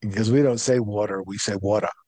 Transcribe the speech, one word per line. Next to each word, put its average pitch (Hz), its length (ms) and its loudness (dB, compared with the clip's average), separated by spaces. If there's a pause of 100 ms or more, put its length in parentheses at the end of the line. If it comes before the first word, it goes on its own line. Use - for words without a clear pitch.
because 107 300 -2
we 135 120 6
don't 127 160 2
say 123 220 2
water, 104 420 -2
we 98 160 -10
say 104 160 -4
watah. 101 340 0 (200)